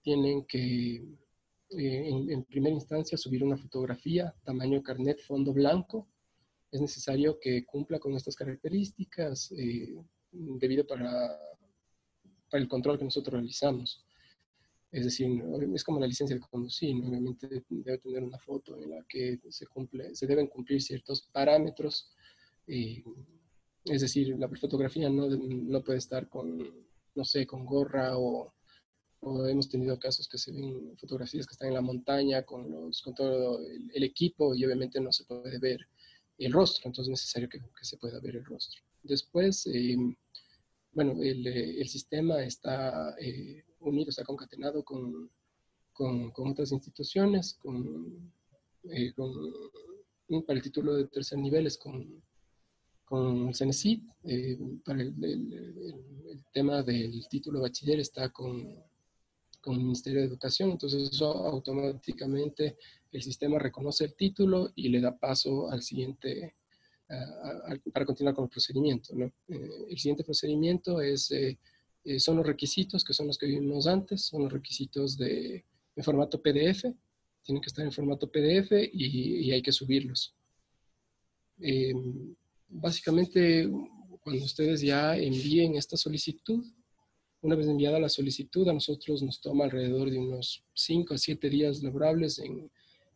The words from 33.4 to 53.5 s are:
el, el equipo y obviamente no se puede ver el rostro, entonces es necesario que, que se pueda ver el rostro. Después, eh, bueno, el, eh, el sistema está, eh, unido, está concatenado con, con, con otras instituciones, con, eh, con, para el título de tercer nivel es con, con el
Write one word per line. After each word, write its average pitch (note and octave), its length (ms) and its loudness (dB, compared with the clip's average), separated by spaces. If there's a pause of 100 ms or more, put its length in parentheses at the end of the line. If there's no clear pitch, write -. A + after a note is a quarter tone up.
el, E2 280 -12
el C3+ 100 0
equipo D3 500 2
y B2+ 100 2
obviamente C3 360 0
no C3 120 -2
se - 120 2
puede B2 340 -8
ver B2+ 220 0 (580)
el B2 140 -2
rostro, F3+ 340 6
entonces B2+ 220 -6
es C3 120 -4
necesario B2 300 -4
que, - 100 -14
que - 260 -20
se - 120 -10
pueda A#2+ 220 -10
ver B2 160 -8
el B2 100 -12
rostro. - 360 -12 (200)
Después, F3+ 640 2
eh, B2 300 2 (920)
bueno, D3 300 2
el, C3 260 -2
eh, B2 340 -2
el B2+ 60 -4
sistema D3+ 560 -2
está, C3 760 -4
eh, C#3+ 440 -10 (160)
unido, D3 300 0
está - 140 -6
concatenado C#3 600 -6
con, B2 460 -10 (640)
con, A#2+ 380 -2
con C3+ 200 -4
otras C#3 220 -2
instituciones, F#3+ 800 0
con, D#3 800 -10 (520)
eh, D3+ 300 -2
con, C3 200 -6 (1120)
para D3 140 2
el B2 40 -4
título D3 320 0
de C#3 120 2
tercer C#3 320 -4
nivel D3 280 2
es - 100 -4
con, C#3+ 440 -14 (800)
con B2+ 460 2
el B2 60 -2